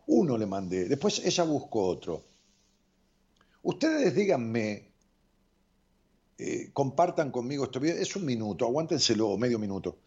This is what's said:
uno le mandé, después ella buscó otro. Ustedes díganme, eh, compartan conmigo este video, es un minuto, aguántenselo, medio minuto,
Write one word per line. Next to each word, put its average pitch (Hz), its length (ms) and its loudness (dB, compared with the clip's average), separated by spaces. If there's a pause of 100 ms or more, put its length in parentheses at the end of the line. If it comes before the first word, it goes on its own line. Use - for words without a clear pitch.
uno 185 320 4
le 107 80 0
mandé, 95 420 -2
después 143 360 0
ella 175 200 2
buscó 120 420 0
otro. 85 380 -4 (1400)
Ustedes 285 520 2
díganme, 117 760 0 (1500)
eh, - 340 -6
compartan 151 580 2
conmigo 127 340 -2
este 123 160 -4
video, 160 160 0
es 190 200 -4
un 196 80 -4
minuto, 113 400 -2
aguántenselo, 117 720 2
medio 120 220 0
minuto, 98 480 -4